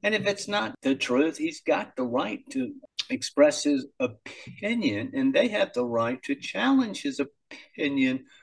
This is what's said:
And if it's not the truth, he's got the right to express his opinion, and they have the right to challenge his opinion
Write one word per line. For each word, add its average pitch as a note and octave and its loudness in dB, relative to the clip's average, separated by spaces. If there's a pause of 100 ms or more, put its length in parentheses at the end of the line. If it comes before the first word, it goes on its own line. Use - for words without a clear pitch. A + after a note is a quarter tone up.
And G#3+ 2
if G3 -2
it's G3+ -2
not G#3 -2
the C3+ 2
truth, C#3+ 2
he's D#3+ -6
got - 0
the C3+ -4
right B2+ -2 (100)
to F#3 -4 (340)
express - 2
his C#3 0 (140)
opinion, - -4
and C3+ 2
they - 4
have G#3 0
the B2 0
right A#2 0
to C#3 -2
challenge A#3 0
his - -2
opinion C3+ -2 (180)